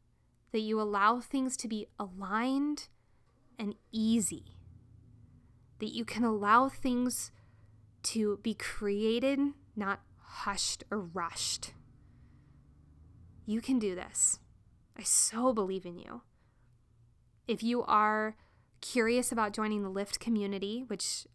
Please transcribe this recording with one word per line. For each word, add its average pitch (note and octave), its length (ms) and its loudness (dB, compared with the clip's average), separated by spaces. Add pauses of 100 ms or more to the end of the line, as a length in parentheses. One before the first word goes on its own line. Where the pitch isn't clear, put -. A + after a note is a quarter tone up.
(520)
that A3 80 0
you G#3+ 220 0
allow G#3 380 4
things C4 360 -2
to - 120 -8
be G#3+ 200 -6 (100)
aligned A3+ 920 -2 (680)
and G#3 180 -6 (160)
easy, A3 640 0 (1200)
that A3 140 -6
you A3+ 100 -6
can A3 200 -4
allow A3 440 6
things B3 640 -2 (720)
to G#3 400 0
be A3 100 0
created, A3 880 0 (360)
not G3 260 -2 (180)
hushed - 720 -6
or G#3 80 -2
rushed. E3+ 760 -6 (1700)
You A3+ 160 -2
can C4 180 2
do G3 160 0
this. - 440 0 (580)
I - 60 -14
so B3 500 2
believe F#3+ 320 -2
in F3 120 -12
you. G3+ 240 -14 (1300)
If A3+ 160 -2
you A#3 200 0
are G#3+ 520 2 (460)
curious A#3+ 500 2
about G#3+ 220 0
joining G#3+ 300 -2
the F#3+ 60 -4
Lift G3 300 -4
community, G3+ 680 -2
which - 460 -6